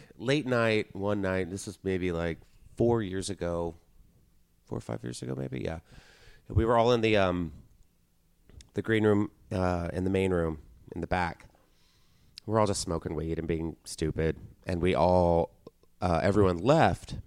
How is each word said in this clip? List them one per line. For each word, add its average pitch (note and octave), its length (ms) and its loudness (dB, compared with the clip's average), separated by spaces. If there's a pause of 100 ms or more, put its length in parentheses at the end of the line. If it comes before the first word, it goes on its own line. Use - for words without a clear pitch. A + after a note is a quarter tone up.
(180)
late C3+ 280 0
night A2+ 480 0
one G2+ 280 -2
night. F#2 280 -2
This F#2+ 140 -8
was G2 180 -12
maybe, F#2 300 -2
like, E2+ 260 -4 (380)
four A#2 260 2
years F#2+ 280 -6
ago, E2+ 440 -6 (920)
four - 100 -10
or A2+ 60 -8
five - 200 -10
years - 200 -12
ago, B2+ 120 -8
maybe. - 300 -8
Yeah. E2 140 -6 (720)
We A2+ 160 2
were A#2+ 100 4
all A#2 160 6
in A#2+ 80 4
the, A2 160 4
um, F2+ 360 2 (1200)
the G2+ 80 -4
green A2 220 2
room, G#2 260 4 (200)
uh, F2+ 420 0
in F2+ 120 -2
the F#2+ 60 0
main F#2+ 220 2
room E2 260 0 (360)
in F2 60 -8
the E2 80 -4
back. F2+ 380 -4 (1000)
We're G#2+ 140 0
all G#2+ 60 4
just G2 140 -2
smoking E2+ 360 -4
weed D#2+ 220 -2
and E2 100 -4
being E2 340 -2
stupid. D#2 540 -2 (300)
And F2+ 140 -2
we F2+ 140 2
all, F2 560 4 (500)
uh, F2+ 220 0
everyone F#2+ 360 4
left. A#2+ 580 2 (100)